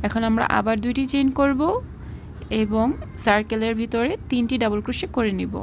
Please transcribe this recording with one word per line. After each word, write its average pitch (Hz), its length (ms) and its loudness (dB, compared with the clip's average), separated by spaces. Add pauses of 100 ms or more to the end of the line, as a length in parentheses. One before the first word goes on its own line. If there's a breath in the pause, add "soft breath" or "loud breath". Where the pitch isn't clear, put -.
এখন 220 220 0
আমরা 226 160 4 (140)
আবার 220 260 2
দুইটি 247 280 0
chain 277 160 4 (100)
করব 277 220 4 (1000 loud breath)
এবং 220 240 2 (380)
সার্কেলের 220 560 2
ভিতরে 233 300 0 (200)
তিনটি 240 320 2
double 208 220 2
ক্রোশে 254 220 -4 (100)
করে 220 240 2
নিব। 196 220 -4